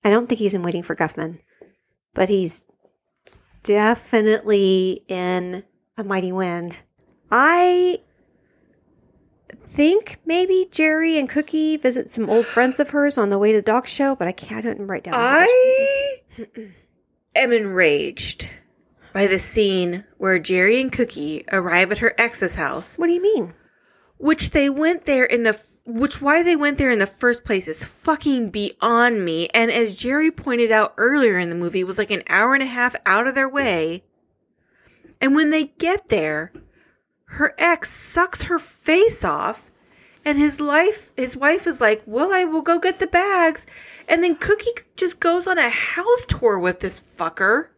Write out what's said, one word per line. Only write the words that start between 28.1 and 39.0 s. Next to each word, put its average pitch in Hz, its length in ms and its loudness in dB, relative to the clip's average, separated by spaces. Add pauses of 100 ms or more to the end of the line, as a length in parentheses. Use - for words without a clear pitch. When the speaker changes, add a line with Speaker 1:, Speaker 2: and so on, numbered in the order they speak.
Speaker 2:
beyond 233 720 0
me. 165 300 -2
And 233 160 4
as 226 260 0
Jerry 294 340 0
pointed 240 400 -2
out 214 280 4
earlier 240 400 2
in 175 100 -2
the 170 80 -6
movie, 175 240 -4
it 180 60 -2
was, 185 120 -6
like, 208 120 -4
an 190 180 -4
hour 220 260 2
and 277 80 0
a 262 40 -4
half 247 280 -2 (120)
out 220 200 2
of 262 80 -4
their 269 140 0
way. 180 560 -2 (1160)
And 269 120 2
when 302 160 4
they 311 140 2 (140)
get 370 300 -2
there, 156 440 -2 (720)
her - 340 -4
ex 339 320 0
sucks - 540 -4
her 339 140 -2
face - 640 0